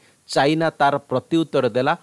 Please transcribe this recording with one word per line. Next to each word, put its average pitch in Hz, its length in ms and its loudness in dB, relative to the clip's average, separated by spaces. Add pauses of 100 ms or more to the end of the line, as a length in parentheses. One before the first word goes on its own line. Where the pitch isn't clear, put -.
(280)
ଚାଇନା 156 420 0
ତାର 143 280 0
ପ୍ରତ୍ୟୁତ୍ତର 139 720 -2
ଦେଲା 131 340 0